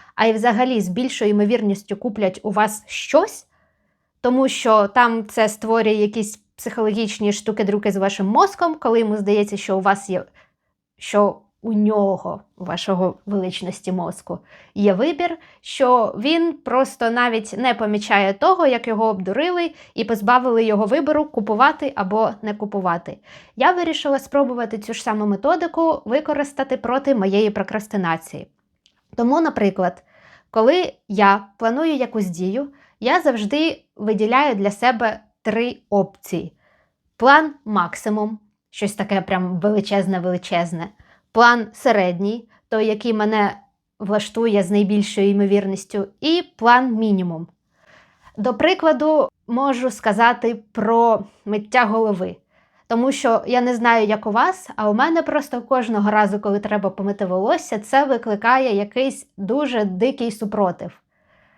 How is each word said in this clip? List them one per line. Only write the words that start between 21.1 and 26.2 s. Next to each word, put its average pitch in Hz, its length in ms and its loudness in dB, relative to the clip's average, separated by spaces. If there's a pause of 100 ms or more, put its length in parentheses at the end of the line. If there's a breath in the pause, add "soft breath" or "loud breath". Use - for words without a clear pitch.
купувати 269 720 0
або 208 340 0 (120)
не 214 120 -6
купувати. 190 640 -6 (380 loud breath)
Я 277 160 4
вирішила 320 460 -2
спробувати 240 600 -2
цю 220 160 -10
ж - 80 -10
саму 214 240 -2
методику 320 800 0
використати 277 720 -2